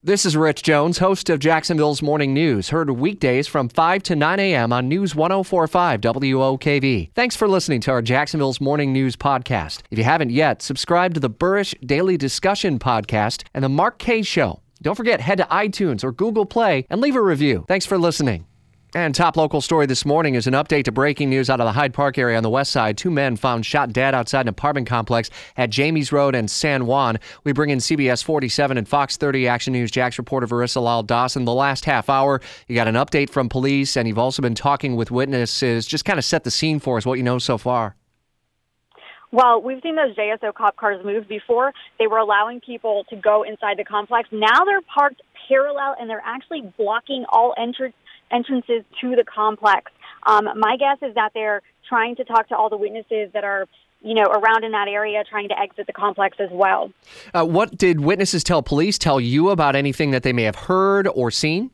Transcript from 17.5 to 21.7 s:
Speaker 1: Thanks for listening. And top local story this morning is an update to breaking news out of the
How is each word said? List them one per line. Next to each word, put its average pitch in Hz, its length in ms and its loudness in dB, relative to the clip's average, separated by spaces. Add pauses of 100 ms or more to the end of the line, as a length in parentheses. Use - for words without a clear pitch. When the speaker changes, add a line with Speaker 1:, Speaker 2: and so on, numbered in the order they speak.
Speaker 1:
Thanks 185 200 -2
for 196 100 0
listening. 147 480 0 (520)
And 165 160 -2
top 165 240 2
local 156 240 2
story 151 260 2
this 131 200 -2
morning 147 300 2
is 113 100 0
an 131 80 2
update 143 300 0
to 120 80 -2
breaking 139 360 0
news 131 220 0
out 127 80 2
of 120 80 2
the 113 60 0